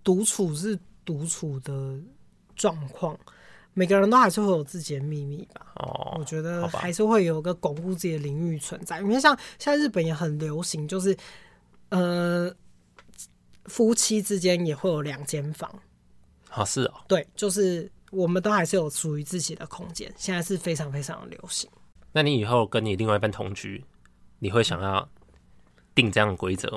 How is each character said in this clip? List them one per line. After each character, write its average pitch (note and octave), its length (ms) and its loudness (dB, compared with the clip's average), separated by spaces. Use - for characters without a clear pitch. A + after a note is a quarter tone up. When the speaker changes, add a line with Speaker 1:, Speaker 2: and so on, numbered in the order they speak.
Speaker 1:
独 F#3+ 200 4
处 F#3 300 0
是 F#3 240 -4
独 D3+ 220 -4
处 D3+ 360 -6
的 C3+ 380 -8
状 E3 240 0
况， - 280 -6
每 F#3 120 2
个 G3 140 6
人 G3+ 80 6
都 A3+ 80 6
还 B3 140 8
是 G3 100 0
会 G#3 80 2
有 E3+ 160 2
自 E3+ 160 -10
己 D3 200 -6
的 C3+ 40 -4
秘 D3 220 -4
密 C#3+ 260 -10
吧。 - 140 -20
Speaker 2:
哦， - 420 -6
Speaker 1:
我 D#3 40 -6
觉 D#3 200 -6
得 F3 240 -4
还 F3 260 -4
是 G#3+ 100 0
会 G#3+ 220 6
有 D#3+ 160 0
个 F3 100 -2
巩 E3 300 2
固 F3+ 140 -4
自 F3 120 -4
己 E3 60 0
的 D#3 60 -2
领 D3 280 -2
域 D#3+ 120 -2
存 - 260 -8
在。 E3 120 -6
Speaker 2:
好 - 40 -10
吧。 G3+ 60 0
Speaker 1:
因 G#3+ 60 4
为 C4 60 4
像 C#4 160 6
现 D4 180 0
在 D4 80 4
日 C#4+ 60 2
本 F3 160 0
也 D#3+ 80 0
很 D3+ 240 -2
流 D3+ 240 -4
行， D#3 260 -4
就 F#3 120 -4
是， F#3+ 180 2
呃， F3 640 0
夫 A3+ 300 2
妻 G#3+ 260 2
之 G3 180 -2
间 F3 240 2
也 D#3 120 -2
会 F#3 160 0
有 D3+ 100 -2
两 C#3+ 240 -8
间 D3 280 -6
房。 - 200 -12
Speaker 2:
啊， A2 120 -2
是 C3 200 0
哦。 - 100 -2
Speaker 1:
对， F3 280 2
就 G#3 140 -2
是 F3+ 420 0
我 F#3 160 2
们 F3+ 140 0
都 G#3 100 0
还 G3+ 120 4
是 E3 120 0
有 E3 120 2
属 D3 300 -4
于 D3 60 -6
自 F3+ 180 -6
己 D#3+ 140 -6
的 E3 100 -12
空 F3 260 -14
间， - 240 -12
现 - 180 -4
在 F3 60 0
是 F3 160 -2
非 E3+ 200 -2
常 D3 160 -6
非 C#3+ 100 -4
常 D3+ 200 -8
的 - 80 -16
流 - 200 -16
行。 - 180 -6
Speaker 2:
那 D#3 100 4
你 C#3+ 160 4
以 G#2+ 80 2
后 A#2 180 6
跟 A2 220 0
你 G#2 100 0
另 A2 120 0
外 G#2+ 80 4
一 G#2 40 2
半 G#2+ 120 2
同 G2+ 240 -8
居， G#2 280 -10
你 G2 140 -4
会 A2+ 120 6
想 F#2+ 200 0
要 G2 260 -2
定 A2+ 160 6
这 G#2+ 100 4
样 G#2+ 80 4
的 F#2+ 60 -2
规 F#2 200 -2
则 - 220 -6